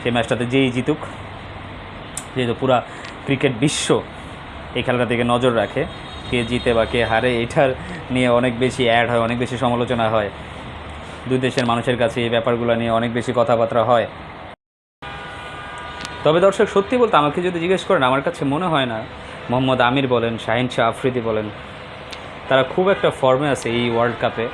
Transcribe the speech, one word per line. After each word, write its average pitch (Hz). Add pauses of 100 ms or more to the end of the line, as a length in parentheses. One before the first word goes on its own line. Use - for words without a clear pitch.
সেই 123
ম্যাচটাতে 117
যেই 131
জিতুক, 127 (1400)
যেহেতু 120
পুরা 131 (480)
ক্রিকেট 139
বিশ্ব 139 (720)
এই 123
খেলাটার 123
দিকে 117
নজর 120
রাখে, 113 (460)
কে 123
জিতে 120
বা 113
কে 117
হারে, 113 (120)
এটার 135 (420)
নিয়ে 127
অনেক 120
বেশি 127
অ্যাড 117
হয়, 120
অনেক 117
বেশি 123
সমালোচনা 120
হয়, 107 (1000)
দুই 131
দেশের 127
মানুষের 117
কাছে 120
এই 117
ব্যাপারগুলো 117
নিয়ে 117
অনেক 113
বেশি 120
কথাবার্তা 117
হয়। 113 (2250)
তবে 156
দর্শক, 196
সত্যি 196
বলতে 226
আমাকে 147
যদি 175
জিজ্ঞেস 180
করেন, 170
আমার 131
কাছে 139
মনে 147
হয় 151
না 113 (500)
মোহাম্মদ 127
আমির 131
বলেন, 117
শাহিন 120
শাহ 117
আফ্রিদি 123
বলেন, 107 (1000)
তারা 131
খুব 185
একটা 180
ফর্মে 131
আছে 123
এই 120
ওয়ার্ল্ড 117
কাপে। 117